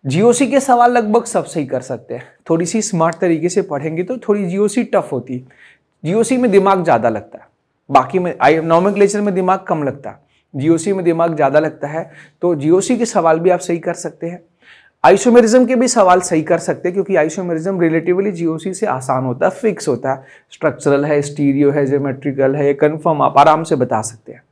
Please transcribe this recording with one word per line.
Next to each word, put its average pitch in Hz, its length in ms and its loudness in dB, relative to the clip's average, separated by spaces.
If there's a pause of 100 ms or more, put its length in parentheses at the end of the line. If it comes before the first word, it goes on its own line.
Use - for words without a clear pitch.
जीओसी 226 420 2
के 269 120 2
सवाल 247 320 4
लगभग 233 320 0
सब 180 220 -4
सही 151 200 -6
कर 127 160 -6
सकते 120 320 -12
हैं, 120 100 -14 (260)
थोड़ी 165 160 0
सी 220 160 -4
smart 165 340 0
तरीके 170 340 -2
से 185 120 -2
पढ़ेंगे 156 420 -6
तो 247 140 -8
थोड़ी 208 280 -2
जीओसी 202 380 -2
टफ 190 280 -2
होती 127 220 -8
है। 127 100 -10 (640)
जीओसी 226 320 0
में 240 140 0
दिमाग 190 320 2
ज़्यादा 120 260 2
लगता - 280 -8
है, - 100 -20 (440)
बाकी 135 280 2
में 180 220 -4
I, 151 200 4
nomenclature 196 600 2
में 208 140 -2
दिमाग 185 240 0
कम 165 240 -4
लगता 123 260 -8
है, - 100 -20 (360)
जीओसी 160 380 0
में 185 120 -4
दिमाग 165 300 0
ज़्यादा 143 240 2
लगता 151 280 -6
है, 160 240 -10 (300)
तो 175 140 0
जीओसी 175 420 0
के 214 80 -2
सवाल 165 340 2
भी 175 100 0
आप 175 100 0
सही 170 200 -4
कर 170 140 -6
सकते 170 340 -10
हैं। 175 160 -14 (600)
Isomerism 226 640 6
के 254 100 0
भी 247 120 2
सवाल 185 340 4
सही 160 200 -2
कर 165 160 0
सकते 170 300 -4
हैं, 180 60 -4
क्योंकि 190 220 -2
isomerism 170 640 -2
relatively 175 520 0
जीओसी 165 420 -6
से 196 120 -6
आसान 131 380 -4
होता 131 220 -4
है, 185 60 2
फिक्स - 360 -4
होता 131 240 -4
है, 135 120 -8 (280)
Structural 143 540 -2
है, 147 160 0
stereo 143 500 0
है, 143 140 0
geometrical 135 680 -2
है, 143 100 -2
ये 143 80 2
confirm 151 480 0
आप 135 160 2
आराम 156 260 4
से 160 120 -2
बता 123 260 -2
सकते - 300 -14
हैं। 110 200 -20